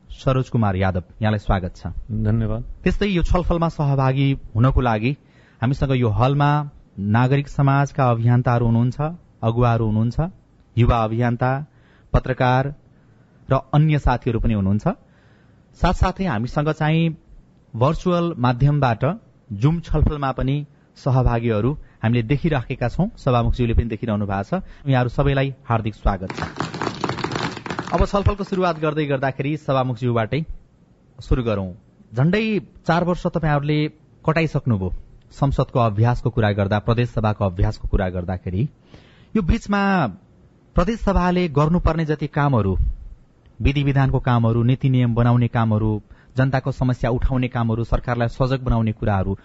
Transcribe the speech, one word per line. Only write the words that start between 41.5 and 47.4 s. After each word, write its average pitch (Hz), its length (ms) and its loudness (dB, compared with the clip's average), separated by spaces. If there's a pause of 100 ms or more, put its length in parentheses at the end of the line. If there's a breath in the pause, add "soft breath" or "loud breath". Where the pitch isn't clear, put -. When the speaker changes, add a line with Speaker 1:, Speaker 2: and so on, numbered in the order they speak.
Speaker 1:
जति 151 220 -2
कामहरू, 120 500 0 (840)
विधि 139 220 2
विधानको 135 360 2
कामहरू, 117 440 2
नीति 127 260 2
नियम 123 260 2
बनाउने 120 320 4
कामहरू, 107 540 0 (360 soft breath)
जनताको 131 340 0
समस्या 127 380 0
उठाउने 127 380 0